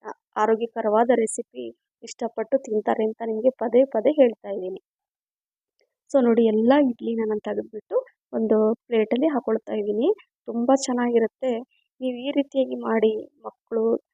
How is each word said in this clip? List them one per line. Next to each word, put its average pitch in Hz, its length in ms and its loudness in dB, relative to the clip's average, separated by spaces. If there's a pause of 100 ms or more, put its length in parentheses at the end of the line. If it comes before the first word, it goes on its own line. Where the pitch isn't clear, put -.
ಆ-, - 140 -12 (180)
ಆರೋಗ್ಯಕರವಾದ 220 760 2
ರೆಸಿಪಿ 233 500 -4 (380)
ಇಷ್ಟಪಟ್ಟು 226 560 -4
ತಿಂತಾರೆ 220 460 -2
ಅಂತ 220 220 -4
ನಿಮ್ಗೆ 226 240 -2
ಪದೇ 247 340 2
ಪದೇ 240 260 0
ಹೇಳ್ತಾ 247 400 2
ಇದ್ದೀನಿ. 190 300 -8 (1300)
So 269 140 2
ನೋಡಿ, 233 220 4
ಎಲ್ಲ 220 260 4 (100)
ಇಡ್ಲಿನ 233 440 -2
ನಾನ್ 214 140 -4
ತೆಗೆದ್ಬಿಟ್ಟು 214 560 -8 (360)
ಒಂದು 220 420 2
ಪ್ಲೇಟಲ್ಲಿ 233 520 -2
ಹಾಕೊಳ್ತಾ 233 460 -4
ಇದ್ದೀನಿ. 214 360 -2 (380)
ತುಂಬ 233 260 0 (100)
ಚೆನ್ನಾಗಿರುತ್ತೆ. 240 680 -2 (480)
ನೀವು 254 180 -4
ಈ 262 120 -6
ರೀತಿಯಾಗಿ 269 440 -2
ಮಾಡಿ 226 360 0 (340)
ಮಕ್ಕಳು 226 520 -2 (180)